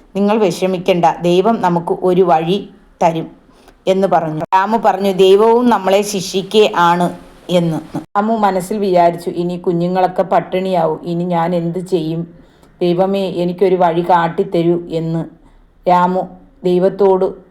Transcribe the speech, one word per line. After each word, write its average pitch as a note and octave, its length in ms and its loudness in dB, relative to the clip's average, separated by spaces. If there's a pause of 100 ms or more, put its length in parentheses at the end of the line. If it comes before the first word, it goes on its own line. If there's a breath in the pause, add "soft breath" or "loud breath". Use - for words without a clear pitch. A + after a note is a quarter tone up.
(120 soft breath)
"നിങ്ങൾ G3+ 260 0
വിഷമിക്കണ്ട, F#3 680 0 (180)
ദൈവം F#3 380 2
നമുക്ക് F3 420 -2
ഒരു F#3 200 2
വഴി E3+ 360 0 (420)
തരും" E3 280 -2 (580 soft breath)
എന്ന് F#3+ 220 2
പറഞ്ഞു. E3 340 -2
രാമു G3+ 360 0
പറഞ്ഞു, G3 340 0
"ദൈവവും G3+ 560 6
നമ്മളെ G3 340 2
ശിക്ഷിക്കേ G#3 640 0 (120)
ആണ്" F3 320 2 (420)
എന്ന്. E3+ 280 0 (200)
രാമു G#3 380 -2
മനസ്സിൽ F#3+ 420 -2
വിചാരിച്ചു, F3 520 2
"ഇനി F3 260 -4
കുഞ്ഞുങ്ങളൊക്കെ F3+ 640 -2
പട്ടിണിയാവും, F3+ 840 -2
ഇനി E3+ 200 -4
ഞാൻ E3+ 300 -2
എന്ത് E3+ 260 -4
ചെയ്യും? E3 420 -4 (580 soft breath)
ദൈവമേ, F#3+ 500 0
എനിക്കൊരു F3+ 460 0
വഴി F3 260 2
കാട്ടിത്തരൂ" E3+ 760 0 (120)
എന്ന് E3 340 -4 (640 soft breath)
രാമു F3+ 360 2 (420)
ദൈവത്തോട് F#3+ 600 2 (260)